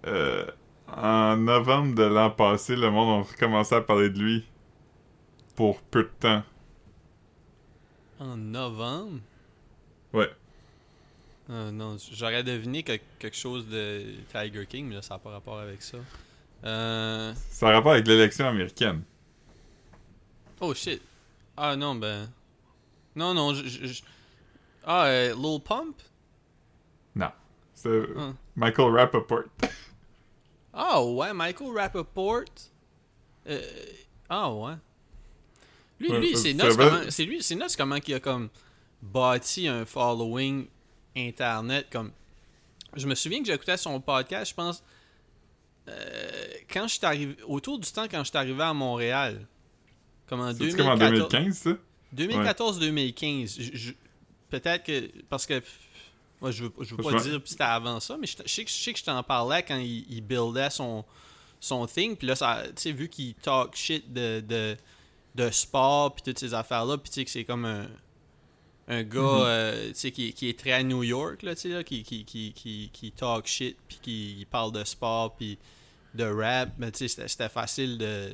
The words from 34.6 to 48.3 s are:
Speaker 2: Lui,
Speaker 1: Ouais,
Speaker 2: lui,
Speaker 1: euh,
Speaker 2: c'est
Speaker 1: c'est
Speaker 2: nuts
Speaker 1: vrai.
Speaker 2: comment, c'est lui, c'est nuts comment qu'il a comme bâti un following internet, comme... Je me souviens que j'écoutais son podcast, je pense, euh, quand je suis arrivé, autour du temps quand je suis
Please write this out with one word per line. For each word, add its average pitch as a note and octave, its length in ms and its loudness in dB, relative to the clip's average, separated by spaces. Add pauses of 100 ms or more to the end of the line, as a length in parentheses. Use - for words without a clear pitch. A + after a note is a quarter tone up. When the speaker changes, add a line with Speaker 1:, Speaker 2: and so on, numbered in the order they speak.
Speaker 2:
Lui, E4+ 140 -2
Speaker 1:
Ouais, - 80 2
Speaker 2:
lui, F4 120 4
Speaker 1:
euh, - 40 2
Speaker 2:
c'est - 60 2
Speaker 1:
c'est C#3 120 2
Speaker 2:
nuts D3 60 0 (100)
Speaker 1:
vrai. B2 180 8
Speaker 2:
comment, E3 200 6
c'est D#3 160 -2
lui, D4 180 -6
c'est - 140 -2
nuts C4 80 -4 (120)
comment C#3 220 -2
qu'il C#3+ 160 -4
a B2+ 60 -4
comme B2 280 -4 (540)
bâti B2+ 640 2
un A#2 180 -2
following B2 840 -2 (480)
internet, A#2+ 760 -2
comme... A2 220 -6 (840)
Je C3+ 140 -6
me C3 80 0
souviens G#3 240 -4
que B3+ 80 -4
j'écoutais F3+ 300 -2
son C#3+ 220 -4
podcast, C#3+ 520 -4
je - 20 -12
pense, F3 300 -6 (1040)
euh, - 580 -12 (260)
quand G3 140 -4
je - 80 -4
suis - 100 -4
arrivé, D3 320 0 (120)
autour A#3+ 320 -4
du E3 100 -2
temps A3 180 -6
quand D#3+ 140 -4
je C#3 60 -4
suis D#3 100 -2